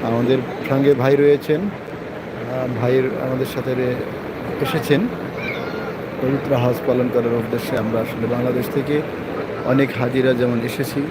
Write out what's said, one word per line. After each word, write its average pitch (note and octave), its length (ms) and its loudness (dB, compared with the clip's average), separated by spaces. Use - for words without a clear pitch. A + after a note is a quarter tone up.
আমাদের A#2+ 340 2
সঙ্গে C#3 240 6
ভাই C3+ 220 4
রয়েছেন, C#3+ 460 4
আহ, B2+ 1200 -6
ভাইয়ের B2+ 220 4
আমাদের C3 260 0
সাথে B2+ 220 -2
রে-, - 880 -4
এসেছেন D#3+ 380 2
পবিত্র C3+ 340 0
হজ B2 200 2
পালন B2 260 2
করার A#2 200 2
উদ্দেশ্যে। A#2 440 -2
আমরা A2+ 240 0
আসলে A2+ 260 -2
বাংলাদেশ B2 460 0
থেকে C#3+ 280 0
অনেক C3 240 4
হাজিরা B2+ 340 4
যেমন A#2+ 300 2
এসেছি B2+ 480 -2